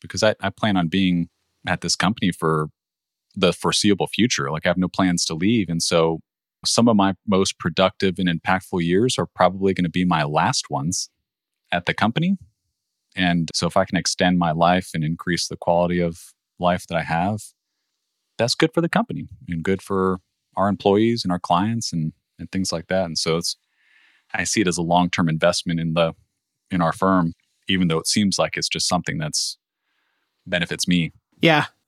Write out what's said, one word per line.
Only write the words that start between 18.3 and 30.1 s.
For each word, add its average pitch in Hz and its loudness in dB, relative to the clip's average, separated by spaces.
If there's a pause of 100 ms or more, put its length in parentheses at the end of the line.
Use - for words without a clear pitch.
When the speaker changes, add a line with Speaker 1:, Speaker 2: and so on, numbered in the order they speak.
Speaker 1:
that's 120 0
good - 0
for 175 -2
the 170 0
company - -4 (220)
and 82 -6
good 95 -2
for 92 -2 (360)
our 95 2
employees 107 2
and 92 -2
our 90 0
clients 110 -2
and, 80 -2 (260)
and 82 -14
things 95 -2
like 82 -6
that. 92 0
And 80 -6
so 82 0
it's, - -4 (760)
I 92 -2
see - 0
it 92 2
as 85 0
a 87 -2
long-term 87 2
investment 85 0
in 82 -2
the, 82 0 (560)
in 87 -2
our 82 2
firm, 92 2 (340)
even 92 2
though 80 0
it 82 -6
seems 101 0
like 82 -2
it's 85 -4
just - -4
something 85 -2
that's - -6 (880)